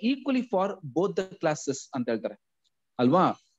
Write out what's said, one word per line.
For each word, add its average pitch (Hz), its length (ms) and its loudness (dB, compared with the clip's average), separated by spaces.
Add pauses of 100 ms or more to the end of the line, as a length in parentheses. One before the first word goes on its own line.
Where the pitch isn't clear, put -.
equally 262 400 0
for 196 260 0
both 160 380 -2
the 190 160 -2
classes" 151 680 -4
ಅಂತ 123 140 -4
ಹೇಳ್ತಾರೆ 113 260 -4 (640)
ಅಲ್ವಾ, 135 320 4 (280)